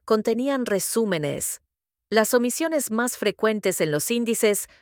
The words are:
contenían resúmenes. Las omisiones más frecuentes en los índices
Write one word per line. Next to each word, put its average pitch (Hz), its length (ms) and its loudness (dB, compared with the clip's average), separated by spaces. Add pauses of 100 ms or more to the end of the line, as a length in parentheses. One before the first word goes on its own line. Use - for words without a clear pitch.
contenían 240 600 0
resúmenes. 185 960 -2 (480)
Las 220 240 2
omisiones 247 580 0
más 233 240 -2
frecuentes 208 640 0
en 160 120 2
los 151 200 0
índices 226 560 0 (140)